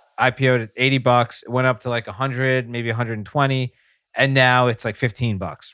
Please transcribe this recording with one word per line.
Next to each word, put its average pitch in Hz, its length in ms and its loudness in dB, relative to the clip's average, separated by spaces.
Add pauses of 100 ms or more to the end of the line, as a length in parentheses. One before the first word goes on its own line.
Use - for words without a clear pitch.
(180)
I 127 120 2
P 131 200 0
O'd 123 100 2
at 113 160 -6
eighty 135 220 0
bucks, 123 440 2
it - 80 -16
went 127 160 -2
up 123 140 0
to, 123 100 -8
like, 117 180 -4
a 104 40 -12
hundred, 127 580 -2
maybe 120 200 -6
a 110 40 -2
hundred 113 240 -4
and 104 80 -10
twenty, 135 480 -2 (400)
and 135 200 2
now 127 340 6
it's, 113 160 -2
like, 110 140 -6
fifteen 117 400 -4
bucks, 85 360 -10